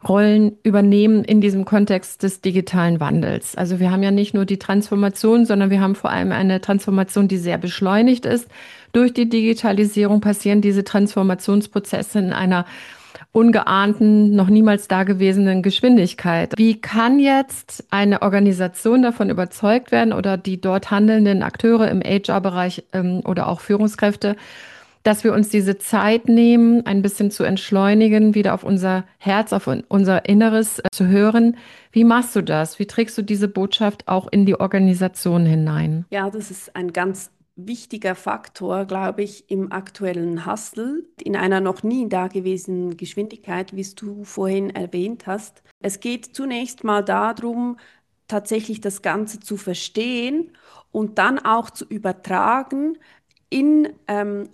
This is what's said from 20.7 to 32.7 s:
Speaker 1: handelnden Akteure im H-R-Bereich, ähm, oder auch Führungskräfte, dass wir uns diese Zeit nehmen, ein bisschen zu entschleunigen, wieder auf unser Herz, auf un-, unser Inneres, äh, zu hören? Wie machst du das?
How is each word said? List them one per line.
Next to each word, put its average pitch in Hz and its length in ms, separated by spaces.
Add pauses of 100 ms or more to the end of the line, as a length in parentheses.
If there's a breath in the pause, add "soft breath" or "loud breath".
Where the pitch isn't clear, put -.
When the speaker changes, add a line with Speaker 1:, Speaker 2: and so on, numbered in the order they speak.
Speaker 1:
handelnden 208 540
Akteure 226 460
im 185 120
H-R-Bereich, 180 840 (100)
ähm, 180 320
oder - 220
auch 175 120
Führungskräfte, 208 760 (680 loud breath)
dass 214 200
wir 220 100
uns 208 160
diese 196 280
Zeit 220 500
nehmen, 233 580
ein 196 160
bisschen 202 280
zu 202 140
entschleunigen, 214 920
wieder 202 180
auf 190 100
unser 185 420 (140 soft breath)
Herz, 208 340
auf 196 140
un-, - 200
unser 190 400
Inneres, 220 520
äh, - 120
zu 185 160
hören? 220 480 (360 loud breath)
Wie 226 120
machst 233 320
du 202 60
das? 156 380